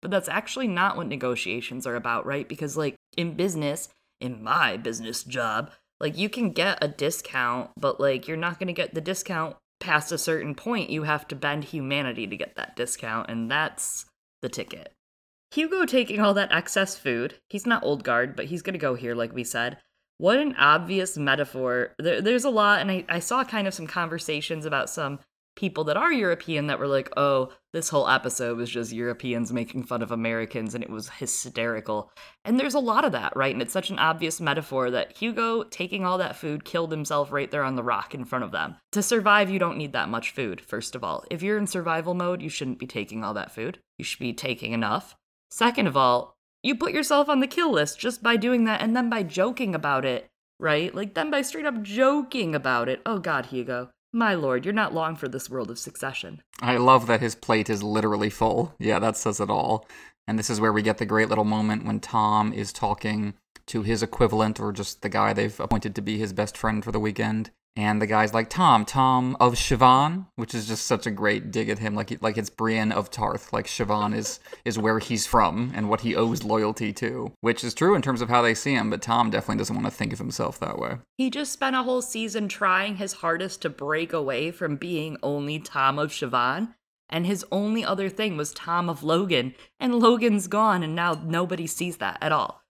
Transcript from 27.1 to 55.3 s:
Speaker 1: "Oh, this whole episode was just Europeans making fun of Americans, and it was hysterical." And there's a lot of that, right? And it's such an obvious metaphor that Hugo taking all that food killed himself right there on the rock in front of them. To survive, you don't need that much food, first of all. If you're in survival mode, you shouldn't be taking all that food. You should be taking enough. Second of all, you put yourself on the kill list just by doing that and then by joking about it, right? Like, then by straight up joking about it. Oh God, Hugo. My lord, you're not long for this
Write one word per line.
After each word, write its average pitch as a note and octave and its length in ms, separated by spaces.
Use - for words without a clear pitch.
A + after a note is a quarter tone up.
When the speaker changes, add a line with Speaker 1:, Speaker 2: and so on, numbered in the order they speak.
Speaker 1:
"Oh, C3+ 360
this E3 160
whole C#3+ 200
episode B2 500
was A#2+ 120
just A#2 220
Europeans A#2 600
making A#2+ 320
fun A#2 180
of A2 80
Americans, A2+ 640
and A#2+ 80
it - 80
was G#2+ 180
hysterical." A2+ 1000
And A#3 140
there's C4+ 160
a C#4+ 60
lot A#3+ 240
of B3 80
that, A2 240
right? C3+ 160
And A#2+ 100
it's A#2 100
such - 180
an F#3+ 100
obvious D#3+ 400
metaphor C#3 500
that B2 260
Hugo A3+ 460
taking F#3 420
all F#3 140
that - 180
food D3+ 280
killed E3+ 260
himself D3 400
right C#3 200
there D3 140
on C3 120
the A#2+ 80
rock A2+ 280
in C3 120
front B2 200
of F#2+ 60
them. D#2 260
To G#3 100
survive, G#3 480
you F#3+ 100
don't E3+ 180
need C#3+ 140
that G2 160
much A2+ 240
food, A2 280
first - 360
of B2 80
all. E2 260
If E3+ 140
you're G#3 140
in G#3 100
survival E3 460
mode, F3+ 280
you D3+ 60
shouldn't C3+ 320
be B2+ 80
taking A2 340
all G#2+ 120
that G2+ 180
food. B2+ 260
You - 60
should - 140
be A#2+ 140
taking A#2 400
enough. A#2 440
Second A#3+ 360
of C#3 100
all, B2 380
you B3+ 120
put - 180
yourself D4 360
on C#4+ 120
the C#4 60
kill D#4+ 260
list D3 260
just A#3+ 240
by A#3 140
doing A#3 280
that A3 180
and A3+ 140
then B3 120
by A3+ 140
joking F#3+ 520
about C#3+ 300
it, B2+ 240
right? D#3 340
Like, G3+ 200
then D#4 160
by C#4+ 120
straight D#4 240
up A#3+ 160
joking B3 720
about B2+ 340
it. B2+ 180
Oh A3 120
God, D3 280
Hugo. B2 440
My A3+ 220
lord, C3+ 300
you're G3 100
not G#3 200
long D#3+ 220
for D3 120
this C3 220